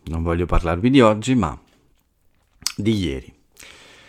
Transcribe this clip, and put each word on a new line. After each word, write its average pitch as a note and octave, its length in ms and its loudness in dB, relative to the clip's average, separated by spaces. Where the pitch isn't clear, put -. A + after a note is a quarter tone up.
non E2 180 -4
voglio E2+ 240 -2
parlarvi E2+ 440 0
di C3+ 100 6
oggi, A2 340 4
ma F2+ 240 -2
di G#2+ 200 -2
ieri. C#2 440 -8